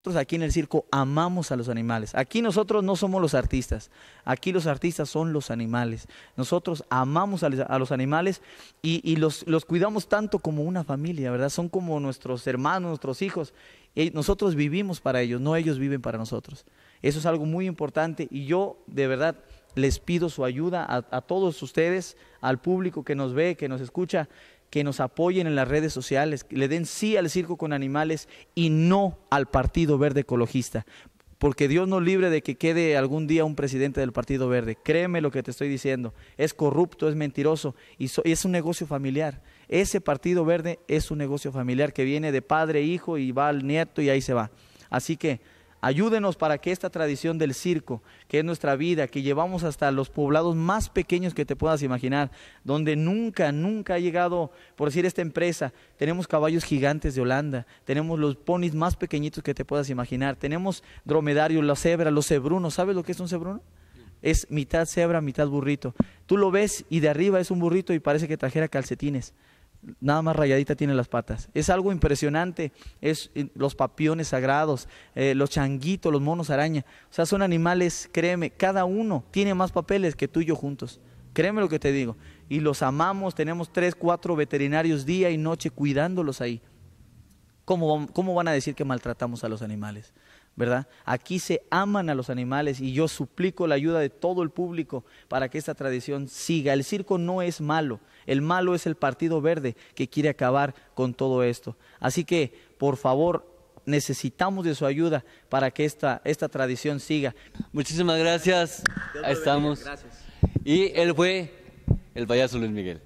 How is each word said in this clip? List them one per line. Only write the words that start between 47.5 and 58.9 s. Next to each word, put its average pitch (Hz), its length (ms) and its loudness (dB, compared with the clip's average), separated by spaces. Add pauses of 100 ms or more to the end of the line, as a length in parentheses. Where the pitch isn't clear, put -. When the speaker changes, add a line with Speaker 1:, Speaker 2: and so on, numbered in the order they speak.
Speaker 1:
circo, 151 480 -2 (260)
que 147 120 2
es 160 40 -2
nuestra 160 320 0
vida, 156 320 0
que 139 140 -6
llevamos 160 420 0
hasta 147 260 0
los 135 200 -2
poblados 156 440 2
más 180 360 0
pequeños 180 420 -2
que 147 140 -2
te 139 100 -4
puedas 156 260 0
imaginar, 131 480 -2 (340)
donde 151 320 0
nunca, 185 540 0
nunca 190 440 -2
ha 175 40 0
llegado, 175 540 0 (240)
por 147 120 0
decir, 170 180 2
esta 180 160 0
empresa. 165 500 -2 (240)
Tenemos 165 320 0
caballos 160 360 2
gigantes 143 500 0
de 131 80 0
Holanda, 131 440 0 (180)
tenemos 156 340 0
los 147 180 2
ponis 175 380 0
más 165 200 2